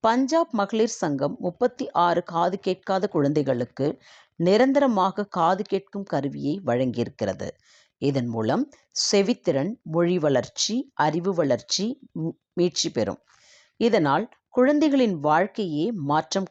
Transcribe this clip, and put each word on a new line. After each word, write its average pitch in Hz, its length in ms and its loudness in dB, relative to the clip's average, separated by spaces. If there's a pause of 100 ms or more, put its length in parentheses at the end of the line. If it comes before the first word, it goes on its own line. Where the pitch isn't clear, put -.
பஞ்சாப் 269 500 2
மகளிர் 220 380 0
சங்கம் 147 500 -4
முப்பத்தி 240 520 -4
ஆறு 175 320 2
காது 175 360 -2
கேட்காத 190 500 -4
குழந்தைகளுக்கு 139 920 -2 (360)
நிரந்தரமாக 208 920 2
காது 185 380 0
கேட்கும் 196 400 -6
கருவியை 143 640 -4
வழங்கியிருக்கிறது. 117 840 -2 (500)
இதன் 135 280 0
மூலம் 117 440 -2 (420)
செவித்திறன், 190 600 0 (100)
மொழி 175 360 0
வளர்ச்சி, 151 760 -2
அறிவு 170 400 0
வளர்ச்சி 165 640 -2 (160)
மீ-, 165 220 -6 (160)
மீட்சி 175 380 -2
பெறும். 107 280 -2 (580)
இதனால் 190 520 2 (200)
குழந்தைகளின் 262 720 2
வாழ்க்கையே 165 720 0
மாற்றம் 160 580 -2